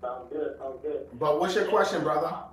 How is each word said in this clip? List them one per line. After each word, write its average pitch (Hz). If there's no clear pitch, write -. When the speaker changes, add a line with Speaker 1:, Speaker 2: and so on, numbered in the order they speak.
Speaker 1:
Sounds 123
good, 151
sounds 135
good. 147
Speaker 2:
But 151
what's 180
your 202
question, 190
brother? 151